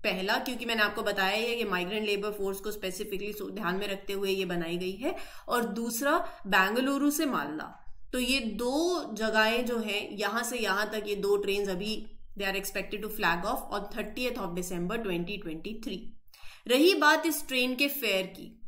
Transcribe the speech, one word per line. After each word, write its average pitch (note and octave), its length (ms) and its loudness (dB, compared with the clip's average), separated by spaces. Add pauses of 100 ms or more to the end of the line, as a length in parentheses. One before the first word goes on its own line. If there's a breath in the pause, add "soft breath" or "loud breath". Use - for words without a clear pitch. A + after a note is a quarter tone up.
पहला, G3 340 0
क्योंकि B3 280 -4
मैंने A3+ 180 2
आपको G#3 200 0
बताया G3 340 2
है A#3 180 0
कि A#3 80 0
migrant G3 420 0
labor G3+ 260 0
force G3 280 -2
को G#3+ 120 -4
specifically G3+ 680 -6
सो-, F#3+ 140 -6
ध्यान F#3+ 240 -2
में G3+ 120 -2
रखते G3 260 -4
हुए G3 180 0
ये F#3+ 140 2
बनाई E3+ 320 -2
गई F#3 140 -2
है, A#3+ 240 -4 (320 loud breath)
और A#3 180 2 (140)
दूसरा A#3 380 0 (300 loud breath)
बेंगलुरु B3 640 4
से D#4+ 140 2
मालदा। D3+ 400 -2 (480)
तो B3+ 60 0
ये B3+ 200 4
दो B3 760 0
जगहें A3 480 4
जो A#3 140 0
हैं, G#3 380 -2
यहाँ G#3 260 0
से A#3+ 160 -2
यहाँ G#3 320 2
तक G#3+ 160 -2
ये G3+ 80 0
दो G3 220 4
trains G3 320 2
अभी G3+ 220 -2 (480)
they G3 80 0
are G3 140 0
expected G3 420 -4
to G#3+ 140 -6
flag F3 340 2
off C4 220 -4
on G#3 240 -4
thirtieth A#3+ 480 -2
of F3 160 -4
December F3+ 420 -2
twenty F3+ 400 -2
twenty-three। F3+ 580 -6 (680 loud breath)
रही D4+ 280 8
बात D4+ 300 6
इस D#4 220 0
train B3+ 280 2
के C#4+ 120 2 (120)
fare F#3+ 380 0
की। - 180 -14 (120)